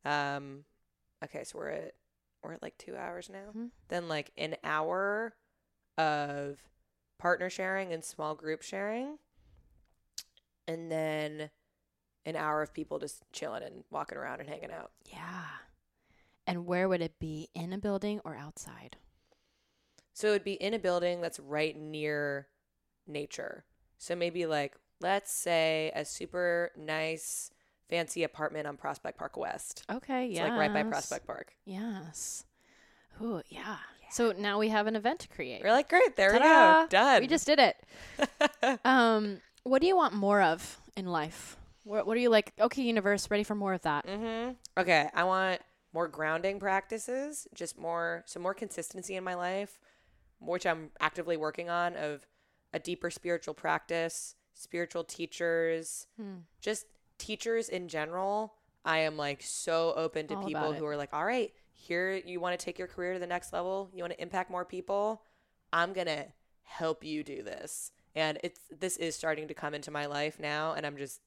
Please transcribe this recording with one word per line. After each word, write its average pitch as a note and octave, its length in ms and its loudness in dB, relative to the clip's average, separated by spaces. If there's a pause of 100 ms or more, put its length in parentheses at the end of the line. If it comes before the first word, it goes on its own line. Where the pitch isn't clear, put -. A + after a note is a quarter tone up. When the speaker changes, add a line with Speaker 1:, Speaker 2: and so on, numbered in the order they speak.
Speaker 1:
Um, C#3+ 600 -4 (580)
okay, D3+ 200 -10
so - 140 -14
we're D#3+ 120 -8
at, D#3 260 -8 (480)
we're D#3+ 100 -12
at, - 80 -14
like, E3 160 -12
two - 180 -14
hours F3 340 -10
now. G3 200 -16
Speaker 2:
Mm-hmm. A3+ 180 -10 (220)
Speaker 1:
Then, F3 180 -4
like, D#3 300 -6
an D#3 260 -6
hour F#3+ 720 -2 (640)
of C#3+ 640 -2 (580)
partner F3+ 320 0
sharing F#3+ 420 -4
and E3 120 -6
small D#3 320 -6
group D#3 260 -6
sharing. A3+ 580 -6 (1500)
And E3 240 -6
then D3+ 580 -4 (760)
an D#3+ 100 -6
hour D3+ 260 0
of D3+ 120 -6
people D#3 260 -6
just - 320 -12
chilling - 320 -8
and - 260 -14
walking D3 280 -8
around C3 240 -8
and C#3+ 80 -12
hanging E3 220 -10
out. E3 200 -12 (140)
Speaker 2:
Yeah. F3 400 -12 (1000)
And F3 180 -2
where F3+ 240 2
would F3 120 2
it E3 180 -6
be, D#3 340 -8
in F3 200 -6
a F#3+ 40 -4
building G3+ 460 -2
or D#3 120 -10
outside? B2+ 600 -16 (1160)
Speaker 1:
So - 160 0
it - 20 6
would G3+ 120 2
be G3+ 100 -2
in G3 200 -2
a A3+ 60 0
building F3 420 2
that's E3 180 -6
right D3+ 380 -2
near D3+ 680 -4 (580)
nature. - 600 -10 (340)
So - 160 -4
maybe, F3 300 -2
like, D3 300 0 (260)
let's G3 300 0
say D#3+ 640 2
a D3+ 120 -4
super F3 720 -2
nice, D#3 720 -4 (380)
fancy E3 340 0
apartment D3+ 420 -4
on D3 120 -8
Prospect - 400 -6
Park - 200 -8
West. - 540 -8
Speaker 2:
Okay, B3+ 380 -4
Speaker 1:
It's, F3 100 -4
like, D#3+ 140 0
right D3+ 200 2
by D3+ 60 2
Speaker 2:
yes. D3+ 100 0
Speaker 1:
Prospect - 380 -4
Park. - 260 -12 (120)
Speaker 2:
Yes. F#3+ 800 -10 (760)
Ooh, G#3+ 280 -4
yeah. - 100 -14 (420)
Speaker 1:
Yeah. - 100 -20
Speaker 2:
So A#3 200 2
now G3+ 260 0
we A3 120 2
have G#3+ 180 4
an A3+ 80 0
event A#3 260 0
to - 60 -14
create. B2+ 360 -8
Speaker 1:
We're G#3 80 6
like, C4+ 180 6
"Great, F#4 260 6
there G3 160 8
we A3+ 80 8
go. C4 60 8
Speaker 2:
Ta-da! D#4+ 420 12
Speaker 1:
Done." A3+ 340 8
Speaker 2:
We C4 60 0
just D#4 180 2
did D4 140 6
it. A#3 160 8 (420)
Speaker 1:
<laughs> C#4 680 2
Speaker 2:
Um, A3+ 560 6 (220)
what C4 180 6
do E4 60 6
you F#4+ 100 6
want D4+ 160 4
more G3+ 280 6
of E3+ 380 2 (160)
in F#3+ 120 -6
life? D#3+ 500 -4 (260)
What, G#3 240 0
what A3+ 100 0
are - 20 2
you B3 100 6
like, A3 300 6
"Okay, A#3+ 240 2
universe, G3+ 460 2
ready G#3 140 2
for G#3 120 -2
more G3+ 180 -2
of F3+ 80 -4
that"? D3 260 0
Speaker 1:
Mm-hmm. A3+ 460 -6 (260)
Okay, E3 340 6
I E3+ 120 4
want F#3 360 2 (320)
more E3 140 0
grounding E3 520 -2
practices, A3+ 960 -2
just - 240 -10
more, E3+ 500 -2
some - 140 -10
more F#3 120 0
consistency G3 600 -8
in F#3 80 -6
my F#3 120 -4
life, F#3 440 -4 (600)
which F3+ 260 -2
I'm D#3+ 340 0
actively D#3+ 380 0
working D#3 320 -4
on, F3 260 0
of D3 320 -6 (460)
a D#3+ 60 -2
deeper F3 300 -4
spiritual E3+ 460 -4
practice, E3 800 -2 (180)
spiritual E3+ 500 -6
teachers, E3 1040 -2 (100)
Speaker 2:
Hmm. G3+ 180 -10 (260)
Speaker 1:
just G#3+ 240 -4 (320)
teachers A3+ 520 -2
in F3+ 180 -4
general. F#3 680 -2 (320)
I D#3+ 140 4
am, D#3 180 2
like, C#3+ 240 -4
so E3 540 0
open D#3+ 320 -2
to D#3 80 -4
Speaker 2:
All G3+ 80 -4
Speaker 1:
people D3+ 180 -2
Speaker 2:
about D3+ 140 0
Speaker 1:
who D#3 100 -4
Speaker 2:
it. D3 40 -2
Speaker 1:
are D3 80 -2
like, C#3+ 160 -6
"All D3+ 120 0
right, A#3+ 260 0 (220)
here, F#3 400 -2
you F3+ 260 -6
wanna F3+ 180 -2
take F3 200 -8
your F#3 100 -8
career F3+ 260 -4
to F#3 60 -4
the F3 80 -6
next F3 260 -4
level, F#3 400 -2
you F3+ 100 -8
wanna E3+ 160 -6
impact F3+ 320 -4
more F3+ 140 -4
people, G3+ 580 -2 (500)
I'm F3 200 2
gonna D#3+ 340 -2 (360)
help D#3+ 400 -2
you D3+ 200 -4
do C#3+ 200 -10
this." - 480 -10 (220)
And D#3 300 0
it's, F3 160 -6 (120)
this F3 260 -4
is E3 180 -2
starting D#3 320 -2
to D3+ 60 -10
come D3 200 -6
into D3 180 -8
my D3 160 -4
life D3 320 -4
now, D3+ 340 -2
and D3+ 120 -4
I'm C#3+ 120 -6
just C#3 300 -10